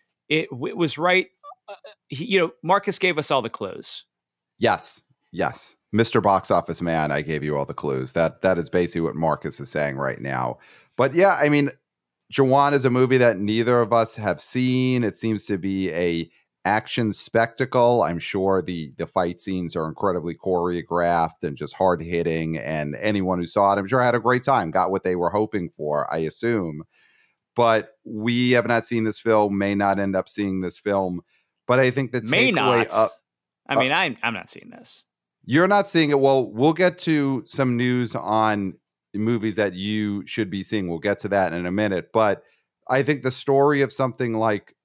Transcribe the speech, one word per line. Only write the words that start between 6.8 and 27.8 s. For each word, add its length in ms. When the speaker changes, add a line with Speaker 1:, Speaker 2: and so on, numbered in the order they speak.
Speaker 2:
Man, 300
I 100
gave 220
you 140
all 80
the 80
clues. 400
That, 300
that 140
is 120
basically 320
what 140
Marcus 440
is 100
saying 280
right 240
now. 380
But 180
yeah, 280
I 80
mean, 200
Jawan 400
is 140
a 40
movie 280
that 200
neither 440
of 100
us 240
have 240
seen. 640
It 140
seems 280
to 120
be 340
a 400
action 460
spectacle. 920
I'm 160
sure 420
the, 360
the 80
fight 360
scenes 340
are 100
incredibly 480
choreographed 1080
and 140
just 180
hard 260
hitting. 560
And 440
anyone 360
who 80
saw 280
it, 40
I'm 100
sure, 140
had 140
a 60
great 220
time, 280
got 180
what 140
they 140
were 120
hoping 400
for, 420
I 80
assume. 640
But 520